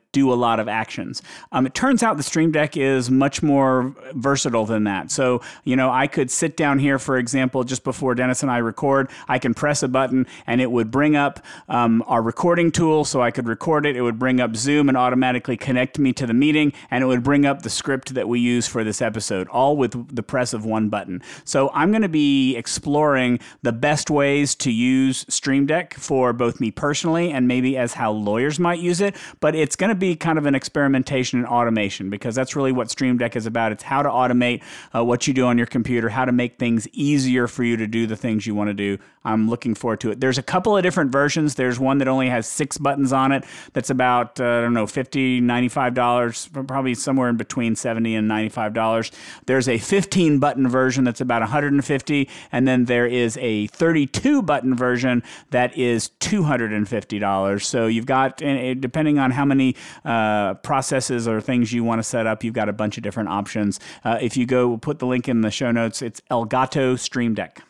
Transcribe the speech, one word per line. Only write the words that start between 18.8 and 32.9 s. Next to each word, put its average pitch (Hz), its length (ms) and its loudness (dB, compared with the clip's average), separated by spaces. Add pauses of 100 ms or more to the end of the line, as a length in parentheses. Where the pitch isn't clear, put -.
this 107 180 -2
episode, 107 480 -2
all 135 260 2
with 123 400 -4
the 117 80 -4
press 127 300 -2
of 110 120 -6
one 110 240 0
button. 98 320 -6 (220)
So 135 300 0
I'm 160 180 2
gonna 214 180 2
be 139 460 2
exploring 131 840 0 (220)
the 117 120 0
best 147 360 0
ways 143 460 2
to 127 160 -2
use 131 560 2
Stream 139 380 0
Deck 156 300 -2
for 127 360 0
both 120 300 -2
me 113 100 -2
personally 160 600 -2
and 127 180 2
maybe 127 280 0
as 120 160 -2
how 113 180 -2
lawyers 110 480 -2
might 175 200 0
use 175 220 -2
it, 202 140 0 (260)
but 156 140 0
it's 151 200 0
gonna 208 180 0
be 180 220 0
kind 160 220 -2
of 147 80 -2
an 139 100 2
experimentation 131 840 0
in 120 60 -2
automation, 113 640 0
because 107 240 -6
that's 131 220 -4
really 135 160 0
what 123 180 -2
Stream 127 280 0